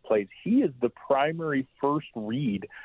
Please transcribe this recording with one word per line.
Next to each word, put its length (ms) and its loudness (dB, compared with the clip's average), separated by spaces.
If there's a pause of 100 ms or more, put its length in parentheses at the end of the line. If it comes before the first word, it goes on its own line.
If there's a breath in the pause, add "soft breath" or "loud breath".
plays. 200 2 (160)
He 200 4
is 80 2 (100)
the 100 2
primary 760 0 (140)
first 340 0
read 520 -2 (180 loud breath)